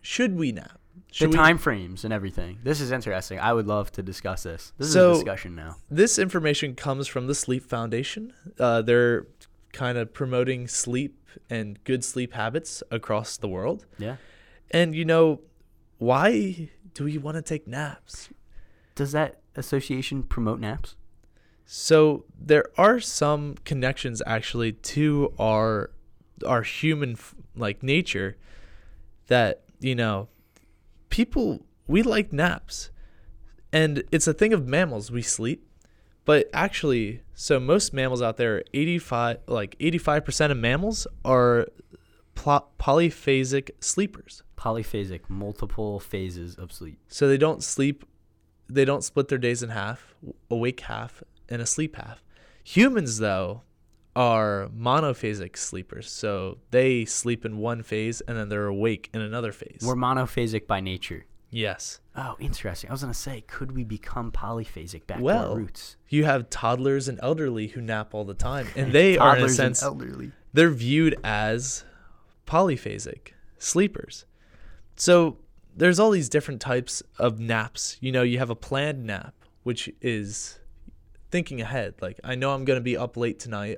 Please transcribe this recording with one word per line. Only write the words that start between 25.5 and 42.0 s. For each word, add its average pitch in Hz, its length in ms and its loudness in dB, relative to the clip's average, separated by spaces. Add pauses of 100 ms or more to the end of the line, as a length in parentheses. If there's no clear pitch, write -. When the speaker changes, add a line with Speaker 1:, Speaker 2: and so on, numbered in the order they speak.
Speaker 1:
our 120 160 2
human 147 520 -2
f-, - 200 -16 (220)
like, 104 260 -4
nature 117 540 -2 (920)
that, 120 340 2 (180)
you 131 160 -2
know, 107 320 -2 (840)
people, 226 560 0 (220)
we 190 160 4
like 220 300 0
naps. - 580 -2 (800)
And 156 400 2
it's 156 160 2
a 156 60 2
thing 214 200 4
of 151 140 2
mammals, 127 420 0
we 120 120 -4
sleep. - 440 -4 (600)
But 147 280 6
actually, 123 680 0 (120)
so - 260 2
most 151 340 2
mammals 131 280 0
out 113 160 -2
there, 113 260 0 (100)
eighty-five, 127 760 0
like, 107 320 -4
eighty-five 156 440 2
percent 147 280 0
of 135 60 0
mammals 151 480 0 (200)
are 123 420 4 (680)